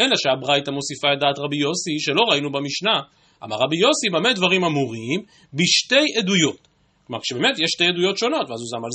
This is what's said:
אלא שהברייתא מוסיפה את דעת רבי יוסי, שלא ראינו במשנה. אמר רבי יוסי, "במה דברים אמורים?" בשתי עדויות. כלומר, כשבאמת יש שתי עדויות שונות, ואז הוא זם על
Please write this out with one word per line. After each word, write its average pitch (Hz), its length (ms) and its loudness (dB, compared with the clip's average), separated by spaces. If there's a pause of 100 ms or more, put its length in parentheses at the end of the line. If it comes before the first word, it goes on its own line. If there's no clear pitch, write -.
אלא 240 160 4
שהברייתא 143 540 0
מוסיפה 139 420 -4
את 143 80 0
דעת 143 180 2
רבי 143 180 -4
יוסי, 151 420 -2
שלא 151 320 2
ראינו 143 220 0
במשנה. 143 480 -2 (440)
אמר 107 120 -6
רבי 139 200 0
יוסי, 240 360 2
"במה 185 200 2
דברים 185 320 2
אמורים?" 135 560 -2 (340)
בשתי 180 500 2 (140)
עדויות. 180 500 0 (380)
כלומר, 117 160 -8
כשבאמת 185 360 -2
יש 160 160 0
שתי 175 120 2
עדויות 180 320 0
שונות, 233 320 -2
ואז 117 100 -8
הוא 120 80 -10
זם 117 160 -6
על 117 100 -8